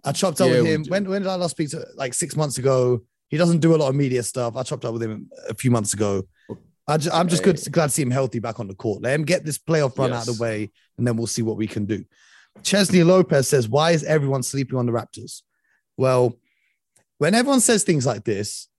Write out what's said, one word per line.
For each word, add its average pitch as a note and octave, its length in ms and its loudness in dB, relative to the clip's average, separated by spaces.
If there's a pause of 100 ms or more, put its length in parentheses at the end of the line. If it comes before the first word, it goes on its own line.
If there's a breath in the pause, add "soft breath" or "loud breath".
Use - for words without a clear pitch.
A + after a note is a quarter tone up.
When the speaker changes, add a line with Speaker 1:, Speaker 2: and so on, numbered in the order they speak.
Speaker 1:
I C#3 80 -4
chopped F3+ 280 -2
up F#3 80 4
Speaker 2:
Yeah, B2+ 60 4
Speaker 1:
with B2 80 6
Speaker 2:
we D#3+ 100 4
Speaker 1:
him. D#3 100 0
Speaker 2:
do. D3 80 -8
Speaker 1:
When, F#3+ 180 -2
when G3 140 -2
did F#3 60 -2
I F#3+ 80 -2
last F3 160 -2
speak D3+ 180 -4
to, - 240 -10
like, C3 200 -6
six C3+ 200 -4
months D3 240 -2
ago? B2+ 440 2 (260)
He D3+ 80 -4
doesn't E3+ 240 4
do E3 140 6
a - 20 4
lot D3 120 2
of C3+ 60 0
media B2+ 280 0
stuff. A#2+ 340 -4
I C3 80 -6
chopped - 200 -8
up A#2 80 -4
with A#2 100 -4
him A2 280 -8 (180)
a - 60 -6
few B2+ 160 0
months G#2+ 240 0
ago. G2+ 320 -2 (600 loud breath)
I D3+ 120 0
ju-, D#3 140 -2
I'm E3+ 160 2
just E3 140 0
good, F#3 160 4
Speaker 2:
Hey. - 120 -10
Speaker 1:
glad D3+ 160 2
to C3+ 60 -2
see D#3 100 -2
him B2 80 0
healthy B2+ 300 -2
back A2+ 200 -8
on G2 80 -8
the G2 60 -12
court. G#2 280 -4
Let B2 120 0
him D#3 100 -2
get E3 200 0
this D3+ 120 -6
playoff D3+ 400 0
run B2+ 160 0
out A#2+ 100 -4
of A#2 40 -6
the B2 60 -4
Speaker 2:
Yes. G#2+ 80 -6
Speaker 1:
way, G#2+ 300 -4 (280)
and A#2+ 80 -2
then A#2 100 0
we'll A#2 100 -2
see A2+ 160 -4
what A2 140 -2
we G#2+ 100 -4
can G#2 200 -6
do. G#2 180 -4 (580 soft breath)
Chesley F#3 400 2
Lopez F3 460 4
says, B2 200 2
"Why D3+ 240 2
is D3+ 120 0
everyone C#3 380 0
sleeping B2+ 360 -4
on A#2+ 80 0
the A#2+ 60 -2
Raptors?" G#2+ 500 -10 (540)
Well, B2+ 420 2 (800)
when D#3+ 160 2
everyone B3+ 260 4
says A3 240 2
things D3 200 2
like A2 200 -2
this G2+ 440 -6 (100)